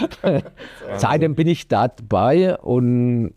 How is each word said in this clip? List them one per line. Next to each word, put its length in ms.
<laughs> 720
Seitdem 380
bin 140
ich 200
da 200
dabei 720
und 800